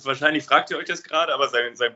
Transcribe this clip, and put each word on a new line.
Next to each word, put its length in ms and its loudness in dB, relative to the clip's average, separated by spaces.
wahrscheinlich 400 0
fragt 280 2
ihr 60 -6
euch 100 -8
das 160 -6
gerade, 300 -2
aber 160 2
sein, 260 0
sein 200 -2